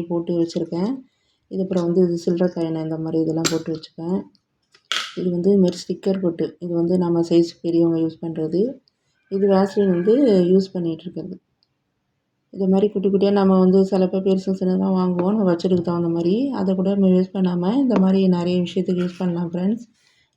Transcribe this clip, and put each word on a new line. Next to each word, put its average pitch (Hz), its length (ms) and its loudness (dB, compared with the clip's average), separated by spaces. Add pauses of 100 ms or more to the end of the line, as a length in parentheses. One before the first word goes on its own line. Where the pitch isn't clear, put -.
(140)
போட்டு 170 300 -2
வச்சிருக்கேன். 170 460 -4 (640)
இது 190 140 -4
அப்புறம் 185 240 -2
வந்து 175 180 2
இது 175 80 -2 (100)
சில்லறை 175 300 0
காயின் 160 300 -4
அந்த 160 220 -6
மாதிரி 160 180 0
இதெல்லாம் 160 260 -2
போட்டு 160 240 -6
வச்சுப்பேன். 170 420 -8 (1040)
இது 180 160 -4
வந்து 175 200 2
இது 196 100 4
மாதிரி 175 180 -4
ஸ்டிக்கர் 190 400 -4
பொட்டு, 165 240 -2 (160)
இது 175 80 -8 (100)
வந்து 170 220 0
நம்ம 170 280 0
சைஸ் 170 220 4 (140)
பெரியவங்க 170 380 2
யூஸ் 160 200 -8
பண்றது. 165 380 -4 (720)
இது 196 100 0 (100)
வேஸ்லின் 196 420 2
வந்து 202 180 2 (380)
யூஸ் 190 240 2
பண்ணிட்டு 165 300 -6
இருக்கிறது. 175 300 -12 (1160)
இது 190 180 -2
மாதிரி 196 180 4
குட்டி 196 220 -2
குட்டியா 196 240 2
நம்ம 190 260 4
வந்து 185 160 6 (100)
சில 185 220 2
பேர் 190 160 -2
பெருசு 190 320 0
சின்னதா 185 360 0
வாங்குவோம், 180 380 0
நம்ம 208 160 2
வச்சதுக்கு 175 380 0
தகுந்த 170 280 -2
மாதிரி. 170 160 0 (280)
அதை 190 180 0
கூட 190 180 0
நம்ம 196 200 2
யூஸ் 185 200 2
பண்ணாம 180 360 0 (100)
இந்த 240 220 2
மாதிரி 190 160 2 (180)
நிறைய 175 260 -2
விஷயத்துக்கு 180 400 -2
யூஸ் 180 160 -8
பண்ணலாம் 175 320 -4
ஃப்ரெண்ட்ஸ். 190 320 -4 (540)